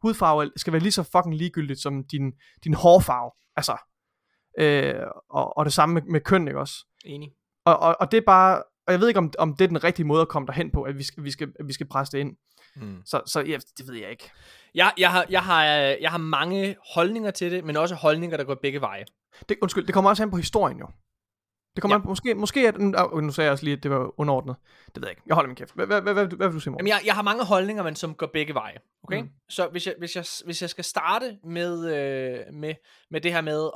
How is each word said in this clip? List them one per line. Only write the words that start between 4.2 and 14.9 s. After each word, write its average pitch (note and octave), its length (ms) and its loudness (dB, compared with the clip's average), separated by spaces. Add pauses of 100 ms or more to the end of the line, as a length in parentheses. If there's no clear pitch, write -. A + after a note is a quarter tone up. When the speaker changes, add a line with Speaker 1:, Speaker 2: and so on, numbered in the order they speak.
Speaker 1:
øh, C#3+ 340 4 (360)
og, - 280 -2
og D3+ 80 2
det D3 80 0
samme E3 200 4
med, E3 80 2
med D#3 200 -2
køn, F3+ 260 2
ikke C#3 120 -6
også? - 260 -10 (200)
Speaker 2:
Enig. C#3+ 260 -16 (340)
Speaker 1:
Og, E3+ 140 6
og, E3 200 4
og - 120 0
det A3+ 60 6
er A3+ 80 6
bare, F#3 380 8 (240)
og F3+ 60 2
jeg F3+ 60 4
ved A3 80 6
ikke, A3+ 100 4
om, E3 220 2
om D#3+ 160 0
det F3+ 80 4
er F#3 40 6
den E3+ 160 0
rigtige E3+ 220 2
måde D3+ 160 4
at D#3+ 60 2
komme D3 180 -4
derhen C#3+ 260 -4
på, C#3+ 120 -2
at C#3 140 -6
vi C#3 60 -10
skal, - 200 -12
vi C#3 80 -8
skal, C#3+ 280 -10
at D3+ 80 -10
vi C3+ 60 -10
skal C#3+ 140 -8
presse C#3 240 -4
det C#3 80 -4
ind. C#3+ 160 -6 (400)
Speaker 2:
Mm. G2+ 300 -14
Speaker 1:
Så, - 200 -4
så - 160 -4
ja, C#3+ 160 -6 (200)
det C3 100 -16
ved C3 80 -14
jeg G#2 160 -14
ikke. - 200 -20 (440)
Speaker 2:
Jeg, F#3 220 4